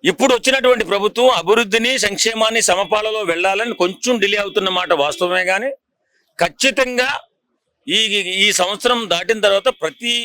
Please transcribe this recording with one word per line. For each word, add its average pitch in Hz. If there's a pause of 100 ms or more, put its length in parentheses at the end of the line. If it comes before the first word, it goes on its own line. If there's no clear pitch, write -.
ఇప్పుడు 262
వచ్చినటువంటి 254
ప్రభుత్వం 208 (120)
అభివృద్ధిని, 226 (140)
సంక్షేమాన్ని 220
సమపాలలో 214 (120)
వెళ్ళాలని 196
కొంచెం 185 (100)
డిలే 202
అవుతున్న 196
మాట 180
వాస్తవమే, 180
కానీ 214 (680)
ఖచ్చితంగా 254 (800)
ఈ, 185 (460)
ఈ - (140)
సంవత్సరం 208 (120)
దాటిన 180
తర్వాత 196 (120)
ప్రతి 233 (120)